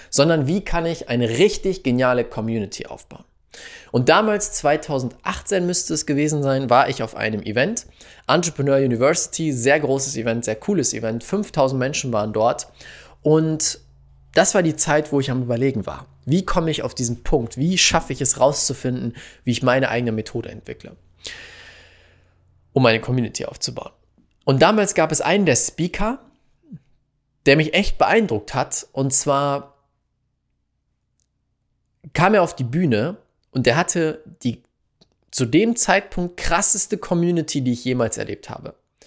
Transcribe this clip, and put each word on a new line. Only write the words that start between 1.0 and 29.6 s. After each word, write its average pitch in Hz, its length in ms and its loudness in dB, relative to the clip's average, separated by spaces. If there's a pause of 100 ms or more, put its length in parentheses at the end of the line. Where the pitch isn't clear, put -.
eine 120 220 0
richtig 185 540 0
geniale 127 400 2
Community 113 640 -6
aufbauen. - 380 -18 (680)
Und 123 180 2
damals, 208 440 2
zweitausendachtzehn 156 1160 -2
müsste 175 260 -4
es 151 140 -4
gewesen 147 340 0
sein, 135 300 0
war 127 180 6
ich 127 140 -4
auf 113 120 -8
einem 107 280 -4
Event, 131 420 -2 (400)
Entrepreneur 147 520 0
University, 139 760 0
sehr 131 260 2
großes 135 380 -2
Event, 117 280 -2
sehr 107 100 -2
cooles 160 400 -2
Event, 113 280 -4
fünftausend 147 540 -2
Menschen 131 340 -4
waren 107 220 -2
dort 110 360 0 (520)
und 156 600 0 (540)
das 165 180 4
war 202 80 4
die 156 140 2
Zeit, 156 360 0
wo 143 80 2
ich 135 120 -2
am 127 100 -2
Überlegen 120 460 -2
war. - 180 -12 (200)
Wie 180 200 2
komme 165 240 0
ich 147 140 -4
auf 127 100 -6
diesen 120 300 -6
Punkt? 123 340 0
Wie 170 200 0
schaffe - 360 0
ich 127 80 -6
es - 180 0
rauszufinden, 127 760 0 (300)
wie 123 60 2
ich 113 120 -2
meine 127 260 2
eigene 120 220 -2
Methode 110 380 -6
entwickle, - 460 -16 (1800)
um 131 100 4
meine 113 180 4
Community - 440 -4
aufzubauen? - 460 -10 (520)
Und 135 180 2
damals 202 320 4
gab 156 180 2
es 151 100 0
einen 190 260 2
der 131 80 4
Speaker, 208 640 -2 (1300)
der 175 100 8
mich 156 180 2
echt 190 240 2
beeindruckt 185 560 2
hat. - 380 -4
Und 135 220 -2
zwar 143 720 -2 (2250)